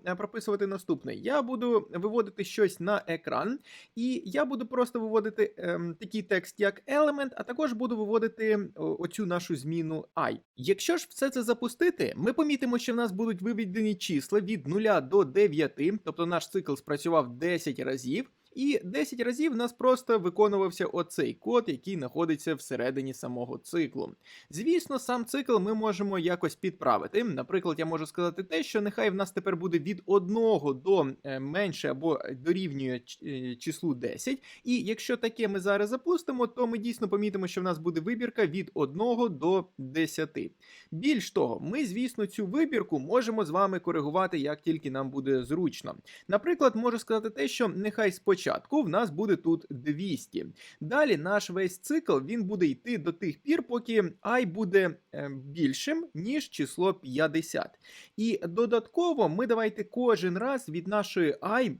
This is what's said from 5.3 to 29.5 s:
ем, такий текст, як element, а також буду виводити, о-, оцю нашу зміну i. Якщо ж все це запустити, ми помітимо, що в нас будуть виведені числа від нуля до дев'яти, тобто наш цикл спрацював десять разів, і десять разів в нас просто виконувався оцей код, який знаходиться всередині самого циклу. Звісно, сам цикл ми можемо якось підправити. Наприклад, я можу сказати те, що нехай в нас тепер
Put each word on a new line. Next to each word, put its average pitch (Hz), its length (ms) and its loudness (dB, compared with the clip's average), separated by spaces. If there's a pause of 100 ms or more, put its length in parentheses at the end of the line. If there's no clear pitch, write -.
ем, 170 420 -2
такий 214 220 -6
текст, 185 380 -2
як 202 280 2
element, 285 480 2
а - 80 -6
також 254 300 -2
буду 233 240 -2
виводити, 214 800 0
о-, 160 240 -2
оцю 175 260 -4
нашу 175 300 -2
зміну 156 500 -4 (100)
i. 120 220 0 (180)
Якщо 196 420 0
ж - 120 -6
все 269 200 -2
це 254 140 -2
запустити, 240 720 0
ми 220 180 0
помітимо, 277 440 2
що 240 160 -2
в - 20 0
нас 233 160 0
будуть 196 300 -2
виведені 214 540 0
числа 175 440 0
від 180 280 -4
нуля 196 340 4
до 185 220 6
дев'яти, 156 800 4
тобто 170 220 -2
наш 170 220 0
цикл 160 280 -2
спрацював 147 600 0
десять 160 420 -2
разів, 131 520 -4 (240)
і 269 280 0
десять 247 380 -4
разів 262 300 0
в 226 40 -2
нас 240 180 -2
просто 247 460 4
виконувався 190 640 2
оцей 143 480 -2
код, 233 340 2
який 180 280 -4
знаходиться 156 600 -2
всередині 131 580 -4
самого 123 440 -8
циклу. - 580 -4 (340)
Звісно, 277 500 0
сам 247 260 -4
цикл 262 320 0
ми 202 160 2
можемо 202 460 0
якось 175 360 0
підправити. 180 680 0
Наприклад, 165 560 0
я 160 60 2
можу 160 200 -2
сказати 175 380 -2
те, 165 200 -2
що - 180 -2
нехай 208 280 0
в 185 60 -4
нас 190 160 -2
тепер 185 260 -2